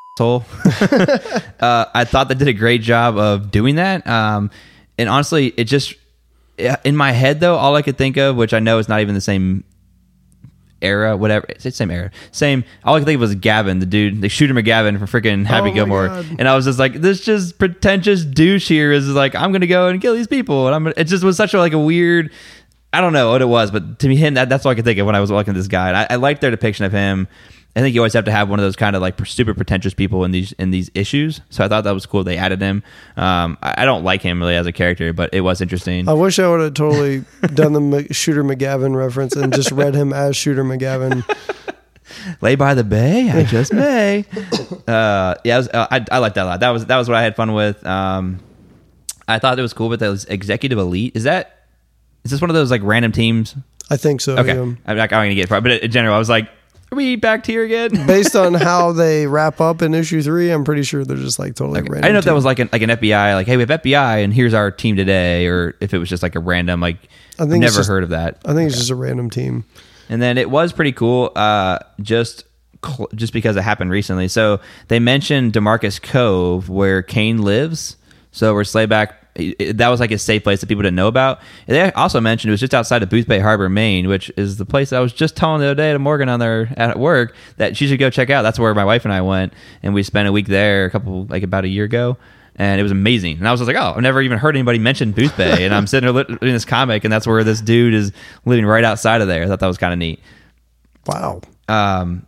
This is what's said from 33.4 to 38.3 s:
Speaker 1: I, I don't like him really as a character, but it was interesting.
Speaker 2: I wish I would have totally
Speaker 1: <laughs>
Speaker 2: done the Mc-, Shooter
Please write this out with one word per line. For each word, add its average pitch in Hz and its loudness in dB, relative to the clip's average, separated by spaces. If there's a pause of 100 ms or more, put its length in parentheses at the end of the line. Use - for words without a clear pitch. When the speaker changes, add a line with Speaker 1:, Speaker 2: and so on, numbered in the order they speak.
Speaker 1:
I, - -6
I - 2
don't 110 0
like 92 0
him 87 -4
really 87 0
as 87 0
a 87 -4
character, 85 -2
but 85 -2
it 95 0
was 92 -2
interesting. 90 -4
Speaker 2:
I 156 2
wish 180 0
I 185 2
would 170 2
have 151 -4
totally 147 0 (160)
Speaker 1:
<laughs> 160 -4
Speaker 2:
done 151 4
the 151 2
Mc-, 143 -2
Shooter 147 0